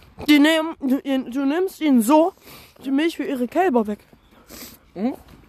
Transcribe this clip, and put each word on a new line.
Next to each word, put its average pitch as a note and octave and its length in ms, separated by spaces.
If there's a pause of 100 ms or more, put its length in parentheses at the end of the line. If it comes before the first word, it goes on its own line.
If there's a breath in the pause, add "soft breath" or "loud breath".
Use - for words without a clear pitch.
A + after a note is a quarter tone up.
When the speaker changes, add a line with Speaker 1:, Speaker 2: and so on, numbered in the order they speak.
(280 loud breath)
Speaker 1:
Die D4 100
nehmen, D#4+ 420
du, C4+ 240
ihr, C4+ 140 (120)
du C4+ 140
nimmst F4 380
ihnen C#4 180
so D#4 320 (500 loud breath)
die C4+ 80
Milch D#4 280
für D4 60
ihre B3 240
Kälber C#4 380
weg. G#3 120 (960 loud breath)
Speaker 2:
Hm? A3 180 (360)